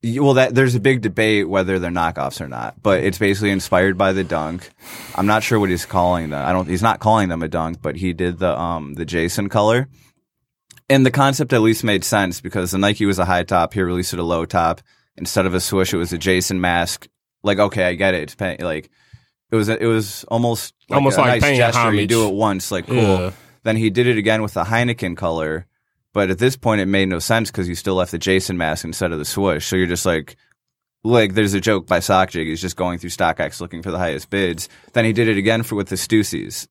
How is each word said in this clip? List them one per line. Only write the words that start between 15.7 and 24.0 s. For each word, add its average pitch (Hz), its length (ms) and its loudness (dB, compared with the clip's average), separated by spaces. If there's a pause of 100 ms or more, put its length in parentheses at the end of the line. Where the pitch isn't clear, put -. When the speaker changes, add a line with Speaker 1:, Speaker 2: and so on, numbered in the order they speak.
Speaker 1:
it 95 60 -2
was 87 140 -2
a 87 60 -6
Jason 92 420 0
mask. 87 480 -2 (340)
Like, 101 160 0
okay, 196 260 2
I 90 100 0
get 95 200 2
it. 80 80 -2
It's - 120 -12
pay-, 92 260 -6
like, 80 280 -6 (600)
it 113 60 0
was, 107 120 2
it 113 160 -2
was 110 440 -2
almost 117 460 -2 (140)
like - 80 0
Speaker 2:
Almost 135 220 4
Speaker 1:
a 139 40 4
Speaker 2:
like 123 120 4
Speaker 1:
nice 117 80 2
Speaker 2:
paying 143 160 4
Speaker 1:
gesture. 120 220 4
You 117 60 2
Speaker 2:
homage. 104 220 0
Speaker 1:
do 110 200 2
it 95 60 -2
once, 101 360 -2
like, 90 160 -4
cool. 123 100 -2
Speaker 2:
Yeah. 95 340 2 (340)
Speaker 1:
Then 110 120 0
he 113 140 2
did 120 160 2